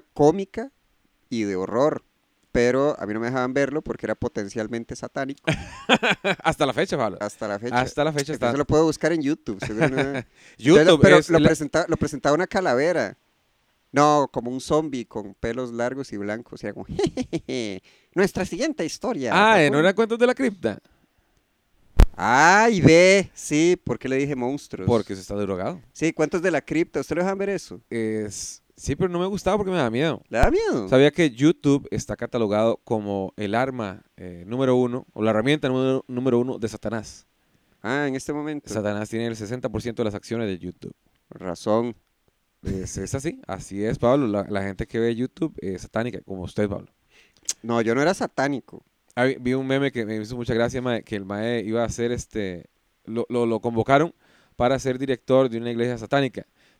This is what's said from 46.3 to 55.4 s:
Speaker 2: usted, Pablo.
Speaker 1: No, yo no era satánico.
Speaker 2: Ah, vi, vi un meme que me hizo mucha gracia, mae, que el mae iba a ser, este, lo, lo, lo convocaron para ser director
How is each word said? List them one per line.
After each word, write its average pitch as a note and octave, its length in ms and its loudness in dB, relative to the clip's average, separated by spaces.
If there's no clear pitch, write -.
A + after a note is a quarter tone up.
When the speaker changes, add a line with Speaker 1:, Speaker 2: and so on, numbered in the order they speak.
Speaker 2:
usted, G#2 260 -2
Pablo. F2+ 220 -10
Speaker 1:
No, A#2 180 0
yo A2+ 140 0
no C#3 80 2
era F3+ 100 2
satánico. - 680 -4
Speaker 2:
Ah, B2 100 2
vi, C3+ 140 0
vi B2 160 0
un C3+ 100 -2
meme C3+ 260 0
que A2+ 140 -6
me A2 120 -6
hizo A2 200 -8
mucha A#2+ 160 -4
gracia, B2 260 0
mae, B2 240 -2
que - 120 -8
el G2 100 -8
mae G#2+ 400 -4
iba A2+ 180 -2
a A2+ 60 -2
ser, A#2+ 220 -4
este, G2+ 540 -6
lo, A2+ 260 -6
lo, A#2+ 180 0
lo A2+ 120 0
convocaron A#2+ 540 0
para C3 220 0
ser B2+ 220 -4
director C3 500 2